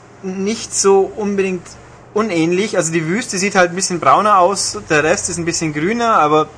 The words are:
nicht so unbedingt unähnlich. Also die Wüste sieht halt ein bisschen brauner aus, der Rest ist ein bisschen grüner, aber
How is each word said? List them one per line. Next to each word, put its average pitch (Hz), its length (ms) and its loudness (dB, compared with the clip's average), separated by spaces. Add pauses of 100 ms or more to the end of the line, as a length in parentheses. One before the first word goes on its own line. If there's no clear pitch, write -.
(220)
nicht 196 520 -6
so 196 260 4
unbedingt 196 680 -4 (480)
unähnlich. 190 640 0
Also 160 140 -2
die 165 160 -2
Wüste 208 300 -4
sieht 202 180 -2
halt 175 140 4
ein 175 60 -10
bisschen 185 240 -4
brauner 185 380 4
aus, 190 400 0 (100)
der 151 160 4
Rest 185 240 0
ist 165 80 -8
ein 170 80 -6
bisschen 160 300 -4
grüner, 220 420 0
aber 151 420 4